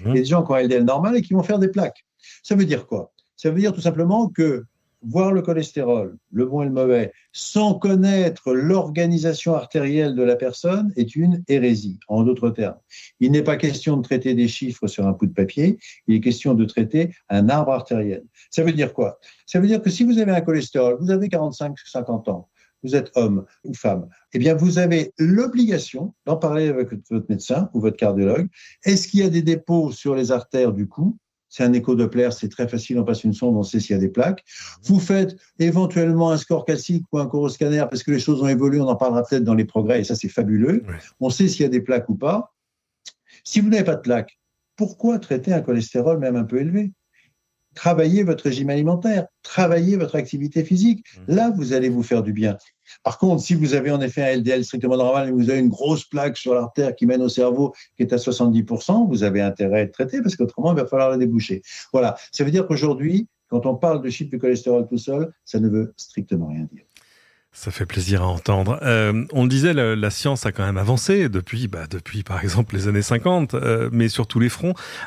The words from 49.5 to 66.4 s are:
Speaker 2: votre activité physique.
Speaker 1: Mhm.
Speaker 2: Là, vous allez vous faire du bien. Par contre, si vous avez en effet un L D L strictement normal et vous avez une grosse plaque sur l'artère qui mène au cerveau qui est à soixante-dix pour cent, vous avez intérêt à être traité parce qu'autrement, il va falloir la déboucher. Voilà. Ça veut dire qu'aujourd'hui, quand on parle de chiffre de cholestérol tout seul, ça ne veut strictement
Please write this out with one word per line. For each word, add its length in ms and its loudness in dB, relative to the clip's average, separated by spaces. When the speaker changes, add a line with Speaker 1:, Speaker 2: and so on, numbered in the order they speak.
Speaker 2:
votre 200 -2
activité 480 -4
physique. 400 2
Speaker 1:
Mhm. 80 2
Speaker 2:
Là, 180 2
vous 200 -2
allez 160 0
vous 120 0
faire 200 0
du 100 -2
bien. 240 -2
Par 160 -4
contre, 240 2
si 120 0
vous 200 0
avez 160 0
en 100 0
effet 220 -4
un 60 0
L 140 0
D 80 0
L 140 0
strictement 320 -2
normal 320 2
et 40 -2
vous 180 2
avez 80 2
une 100 4
grosse 360 -2
plaque 340 -4
sur 160 -2
l'artère 400 -2
qui 100 -2
mène 160 4
au 80 0
cerveau 460 0
qui 80 -2
est 100 -2
à 40 2
soixante-dix 440 2
pour 200 -4
cent, 240 2
vous 180 0
avez 180 0
intérêt 380 0
à 20 2
être 100 -4
traité 300 -4
parce 140 -2
qu'autrement, 360 -2
il 80 2
va 60 -2
falloir 240 0
la 80 0
déboucher. 420 -2
Voilà. 240 0
Ça 120 -2
veut 60 -2
dire 160 0
qu'aujourd'hui, 640 0
quand 180 -2
on 80 0
parle 260 0
de 80 -6
chiffre 220 -8
de 80 -6
cholestérol 500 0
tout 100 -2
seul, 360 -6
ça 160 -4
ne 80 2
veut 300 -2
strictement 480 -6